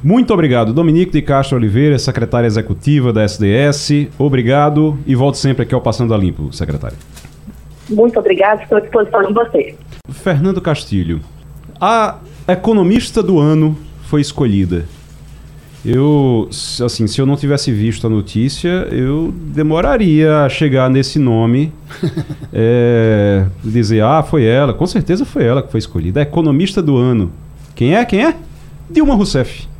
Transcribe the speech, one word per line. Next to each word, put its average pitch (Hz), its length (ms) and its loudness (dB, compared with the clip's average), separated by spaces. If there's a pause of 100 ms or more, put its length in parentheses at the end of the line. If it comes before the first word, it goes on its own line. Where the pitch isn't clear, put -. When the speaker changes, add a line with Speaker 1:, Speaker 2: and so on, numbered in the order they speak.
Speaker 1:
Muito 226 280 4
obrigado. 123 400 2
Dominique 165 380 2
de 147 120 0
Castro 139 340 0
Oliveira, 123 420 2
secretária 120 480 -2
executiva 117 680 0
da 107 120 2
S 104 160 -4
D 101 100 2
S. 143 680 0
Obrigado 147 880 2
e 131 120 2
volte 135 220 0
sempre 131 260 0
aqui - 100 -2
ao 123 60 0
Passando 117 340 -2
a - 20 2
Limpo, 78 360 -2
secretária. 71 440 -8 (960)
Speaker 2:
Muito 226 260 2
obrigado, 208 460 2
estou 214 160 0
à - 20 4
disposição 208 440 0
de 196 80 -2
vocês. - 420 -2 (340)
Speaker 1:
Fernando 180 520 -2
Castilho, 90 600 -4 (600)
a 214 380 0 (280)
economista 202 760 2
do 185 200 2
ano 156 360 2 (260)
foi 151 180 -2
escolhida. 98 640 -2 (1000)
Eu, 131 640 2
se, - 320 -8
assim, 117 240 -2
se 101 140 -2
eu 135 60 2
não 143 100 0
tivesse 143 340 -2
visto 110 380 -2
a - 20 0
notícia, 131 800 -2
eu 143 420 -2
demoraria 156 1120 2
a 139 60 2
chegar 131 420 2
nesse 135 260 0
nome, 123 560 2 (300)
<laughs> - 500 -8
é, 113 920 2 (180)
dizer, 110 400 0
"Ah, 143 180 2
foi 151 240 0
ela." 123 300 2
Com 160 120 -2
certeza 190 380 -2
foi - 200 -2
ela 123 180 2
que - 80 -12
foi 113 80 -2
escolhida. 92 400 -4
A 147 60 2
economista 160 580 0
do 147 140 2
ano. 120 340 2 (440)
Quem 131 200 2
é? 233 100 2
Quem 220 200 0
é? 330 100 2 (560)
Dilma 285 240 2
Rousseff. 160 540 -2 (120)